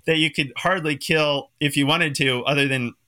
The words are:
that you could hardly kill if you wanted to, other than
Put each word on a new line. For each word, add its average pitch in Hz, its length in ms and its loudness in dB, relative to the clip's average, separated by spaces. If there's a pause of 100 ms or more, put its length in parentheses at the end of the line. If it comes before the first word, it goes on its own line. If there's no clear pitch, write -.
that 160 140 2
you 156 120 2
could 143 280 -4
hardly 170 380 0
kill 147 640 0
if 147 180 0
you 143 120 2
wanted 160 280 2
to, 127 280 0
other 139 240 2
than 127 260 -2 (140)